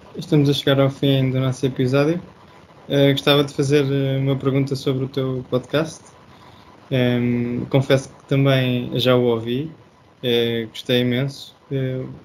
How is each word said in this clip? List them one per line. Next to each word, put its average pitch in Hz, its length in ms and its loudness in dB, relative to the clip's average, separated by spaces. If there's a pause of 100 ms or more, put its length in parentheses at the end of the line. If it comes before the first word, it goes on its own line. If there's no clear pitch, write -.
(160)
estamos 147 320 2
a 143 40 2
chegar 139 280 2
ao 135 100 4
fim 135 400 0
do 131 100 -2
nosso 131 260 -2
episódio. 139 540 0 (680)
Eh, 139 240 4
gostava 143 320 2
de 139 80 -6
fazer, 143 320 2
eh, 135 340 0
uma 135 180 0
pergunta 135 380 0
sobre 131 300 -2
o 131 40 -6
teu 131 420 -4
podcast. 147 520 -2 (880)
Ehm, 120 800 0
confesso 135 400 0
que - 160 -20
também 131 760 0
já 127 160 4
o 123 100 4
ouvi, 120 460 -2 (520)
eh, 117 480 0
gostei 123 320 -2
imenso. 127 520 -4 (160)
Eh, 131 320 -4 (220)